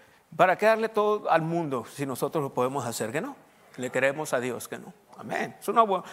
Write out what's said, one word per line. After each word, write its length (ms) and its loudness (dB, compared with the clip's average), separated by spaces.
¿Para 220 6
qué 80 2
darle 240 4
todo 400 0
al 100 6
mundo 500 -2
si 140 -8
nosotros 400 -2
lo 80 -6
podemos 320 0
hacer 280 -4
que 100 -2
no? 120 -10
Le 140 -6
creemos 420 0
a 60 2
Dios 300 -4
que 100 -10
no. 160 -16
Amén. 420 -6
Es 60 -16
un 80 -2
bu-, 380 4